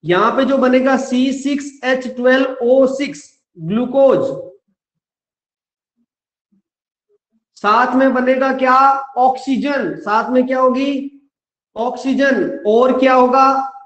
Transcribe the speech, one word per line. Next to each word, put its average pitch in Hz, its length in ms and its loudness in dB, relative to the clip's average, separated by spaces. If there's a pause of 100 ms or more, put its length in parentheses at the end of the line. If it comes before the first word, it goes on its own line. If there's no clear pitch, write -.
यहाँ 185 280 0
पे 269 120 0
जो 269 140 0
बनेगा 254 400 2
सी 262 360 -2
सिक्स - 360 -6 (140)
एच 254 240 -2
ट्वेल्व 254 560 0
ओ 262 240 4
सिक्स - 340 -8 (360)
glucose, 247 600 0 (3250)
साथ 240 380 0
में 262 200 2
बनेगा 254 400 0
क्या, 254 220 0 (400)
oxygen, 254 800 -2
साथ 226 340 -4
में 254 160 2
क्या 262 140 -2
होगी, 269 500 -2 (640)
oxygen, 247 920 -2
और 254 320 2
क्या 262 160 4
होगा? 269 580 2 (140)